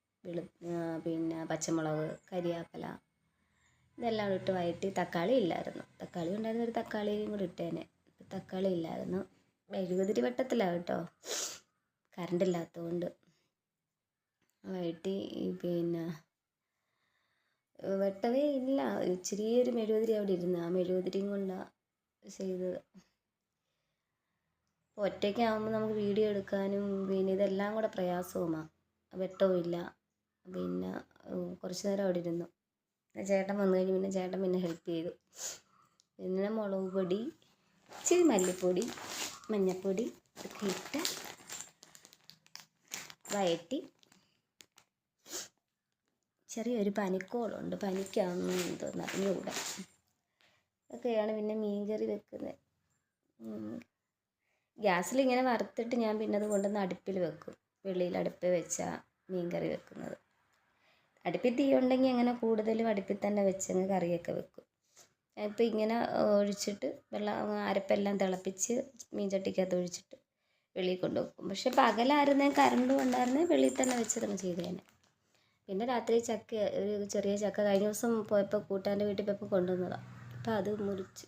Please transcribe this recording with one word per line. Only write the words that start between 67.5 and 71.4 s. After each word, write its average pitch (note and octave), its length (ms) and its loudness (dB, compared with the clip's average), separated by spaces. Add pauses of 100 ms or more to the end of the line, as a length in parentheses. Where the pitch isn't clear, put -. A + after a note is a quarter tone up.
അരപ്പെല്ലാം G3+ 540 2
തിളപ്പിച്ച് F#3+ 680 -2 (300)
മീൻ G3+ 160 -2
ചട്ടിക്കകത്ത് F#3+ 460 0
ഒഴിച്ചിട്ട് F3+ 420 -6 (580)
വെളിയിൽ F#3 240 0
കൊണ്ടുവെക്കും. - 480 -2